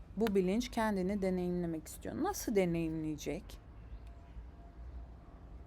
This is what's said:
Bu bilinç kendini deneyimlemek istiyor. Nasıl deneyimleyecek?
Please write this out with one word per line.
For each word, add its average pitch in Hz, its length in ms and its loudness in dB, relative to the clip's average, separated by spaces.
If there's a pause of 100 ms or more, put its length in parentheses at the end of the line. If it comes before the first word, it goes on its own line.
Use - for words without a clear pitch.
(180)
Bu 208 180 4
bilinç 196 340 4
kendini 202 520 2
deneyimlemek 180 680 2
istiyor. - 360 -4
Nasıl 359 320 2
deneyimleyecek? 160 880 2 (2250)